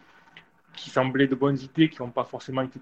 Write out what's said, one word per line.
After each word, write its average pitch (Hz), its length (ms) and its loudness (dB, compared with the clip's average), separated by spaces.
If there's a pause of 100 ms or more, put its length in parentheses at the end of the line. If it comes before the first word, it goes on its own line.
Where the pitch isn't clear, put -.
(760)
qui - 160 -16
semblaient 131 380 2
de 135 60 2
bonnes 135 240 0
idées, 156 300 2
qui 143 140 -8
n'ont 120 80 -8
pas 120 140 -2
forcément 131 360 -6
été 131 220 -6